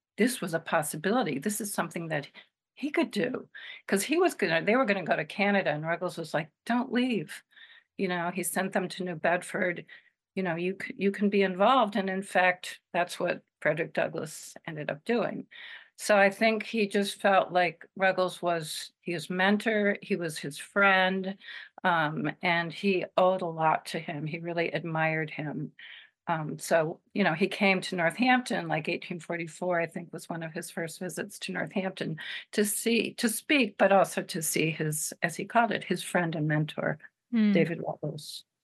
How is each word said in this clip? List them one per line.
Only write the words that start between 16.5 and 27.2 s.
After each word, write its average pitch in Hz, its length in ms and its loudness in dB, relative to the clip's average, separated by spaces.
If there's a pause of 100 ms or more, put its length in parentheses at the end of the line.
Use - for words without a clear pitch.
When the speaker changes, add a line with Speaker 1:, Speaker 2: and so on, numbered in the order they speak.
Speaker 1:
he 214 240 0
just 202 340 -2
felt 190 320 4
like 175 320 2 (100)
Ruggles 185 460 2
was 170 500 -4 (100)
his 165 280 -6
mentor, 202 720 2
he 202 160 -4
was 170 220 -6
his 143 180 -8
friend, 190 800 2 (480)
um, 156 460 2 (100)
and 170 320 0
he 185 320 0 (120)
owed 185 240 6
a 180 60 -4
lot 160 400 2
to 170 120 -6
him. 156 280 -6
He 165 120 -6
really 170 320 -2
admired 160 600 0
him. - 420 -6 (540)
Um, 156 320 -2
so, 165 420 0 (120)
you 202 100 2